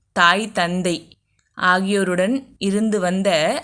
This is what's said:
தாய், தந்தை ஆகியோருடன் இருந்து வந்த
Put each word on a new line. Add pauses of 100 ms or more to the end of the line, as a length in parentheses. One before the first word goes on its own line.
(200)
தாய், (140)
தந்தை (640)
ஆகியோருடன் (320)
இருந்து
வந்த (340)